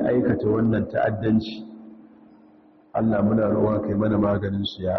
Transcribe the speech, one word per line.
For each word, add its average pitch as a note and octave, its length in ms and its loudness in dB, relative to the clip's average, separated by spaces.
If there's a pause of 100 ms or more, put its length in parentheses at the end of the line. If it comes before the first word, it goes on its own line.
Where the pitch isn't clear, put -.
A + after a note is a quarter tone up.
aikata A#2 400 0
wannan A2 400 2
ta'addanci, A2 800 0 (1300)
Allah A2 300 2
muna G#2+ 260 2
roƙon G#2+ 320 2
kai G#2 140 -4
mana G#2 220 2
maganin G2+ 480 0
su F#2 180 -8
ya F#2 160 -2